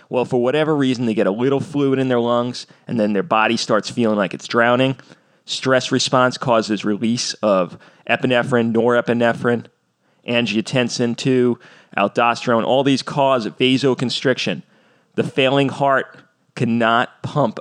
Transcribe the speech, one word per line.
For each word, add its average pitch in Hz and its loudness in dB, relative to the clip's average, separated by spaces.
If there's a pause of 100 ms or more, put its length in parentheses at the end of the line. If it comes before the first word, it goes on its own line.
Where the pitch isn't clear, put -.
Well, 123 -2
for 123 -2
whatever 147 0
reason, 131 0
they 113 0
get 101 2
a 95 4
little 131 0
fluid 135 0
in 131 0
their 123 2
lungs, 120 -2 (220)
and - -4
then 107 2
their 98 0
body 110 0
starts 107 -2
feeling 110 0
like 95 -2
it's - -12
drowning. 123 2 (480)
Stress - 0
response 127 2
causes 110 0
release 110 -2
of 95 0 (320)
epinephrine, 120 0
norepinephrine, 120 0 (600)
angiotensin 120 -2
two, 123 0 (380)
aldosterone. 117 0
All 127 0
these 135 0
cause 135 0
vasoconstriction. 127 0 (520)
The 117 -2
failing 139 0
heart 135 -2 (380)
cannot 117 0
pump 127 -2